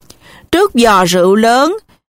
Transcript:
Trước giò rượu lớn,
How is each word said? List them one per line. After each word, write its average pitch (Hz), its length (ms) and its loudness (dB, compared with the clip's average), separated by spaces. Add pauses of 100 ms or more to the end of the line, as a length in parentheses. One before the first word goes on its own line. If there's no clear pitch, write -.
(520)
Trước 370 220 0
giò 214 320 2
rượu 180 300 0
lớn, 247 420 0 (400)